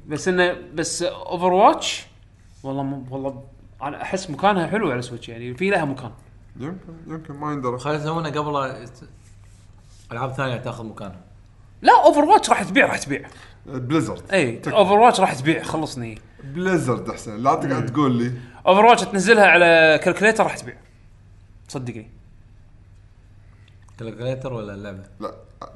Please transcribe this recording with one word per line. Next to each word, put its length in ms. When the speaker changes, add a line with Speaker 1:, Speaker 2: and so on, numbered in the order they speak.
Speaker 1:
بس 200
إنه، 280
بس 280
أوفر 500
واتش 540
والله 200
م-، 280
والله 320
أنا 200
أحس 280
مكانها 360
حلو 240
على 120
سويتش 260
يعني، 260
في 160
لها 140
مكان. 260
Speaker 2:
يمكن، 180
يمكن 280
ما 180
يندرى. 260
Speaker 3:
خلي 160
يسوونها 360
قبل 560
ت-، 220
ألعاب 200
ثانية 240
تاخذ 280
مكانها. 360
Speaker 1:
لا، 220
أوفر 200
واتش 260
راح 120
تبيع، 240
راح 120
تبيع. 300
Speaker 2:
بليزرد. 560
Speaker 1:
إي، 240
Speaker 2:
تك- 160
Speaker 1:
أوفر 260
واتش 220
راح 140
تبيع، 280
خلصني. 560
Speaker 2:
بليزرد 640
أحسن، 320
لا 120
تقعد 280
Speaker 1:
مم. 40
Speaker 2:
تقول 260
لي. 200
Speaker 1:
أوفر 180
واتش 180
تنزلها 440
على 560
كالكوليتر 420
راح 120
تبيع. 200
صدقني. 420
Speaker 3:
Calculator 540
ولا 220
اللعبة؟ 280
Speaker 2:
لا، 140